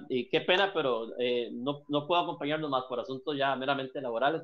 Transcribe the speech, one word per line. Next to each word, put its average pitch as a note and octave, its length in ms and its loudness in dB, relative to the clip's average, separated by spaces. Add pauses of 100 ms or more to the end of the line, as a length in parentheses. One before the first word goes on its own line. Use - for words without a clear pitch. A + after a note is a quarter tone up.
Y B2 200 0
qué D#3 120 4
pena, F#3+ 320 4
pero, A#2+ 460 0
eh, B2 340 0
no, C3+ 360 -4
no C#3+ 200 0
puedo F3 140 4
acompañarlos D#3 480 -2
más C3 140 0
por A#2+ 140 -4
asuntos C3 380 -4
ya C3+ 180 2
meramente C3+ 460 -2
laborales, C3+ 440 0